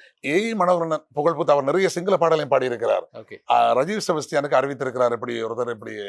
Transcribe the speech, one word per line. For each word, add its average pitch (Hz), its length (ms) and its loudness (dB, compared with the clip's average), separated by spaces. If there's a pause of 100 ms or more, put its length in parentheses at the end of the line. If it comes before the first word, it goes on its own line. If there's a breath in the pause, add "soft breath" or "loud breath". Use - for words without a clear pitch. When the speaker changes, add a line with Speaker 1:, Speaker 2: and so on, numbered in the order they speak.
(240 soft breath)
Speaker 1:
ஏ 196 280 0
இ 220 40 -4
மனோகரன் 170 580 0
புகழ்பூத்து 151 360 0
அவர் 143 140 4
நிறைய 180 240 2
சிங்கள 185 280 -2
பாடலையும் 156 320 2
பாடியிருக்கிறார். 117 640 0
Speaker 2:
ஓகே. 110 240 -18 (140)
Speaker 1:
ஆ, 117 260 4
ரஜீவ் 180 300 0
செபஸ்டியானுக்கு 147 540 0
அறிவித்திருக்கிறார், 127 520 -2
இப்படி 117 320 -6
ஒருத்தர் 117 260 -6
இப்படி 110 240 -12 (140)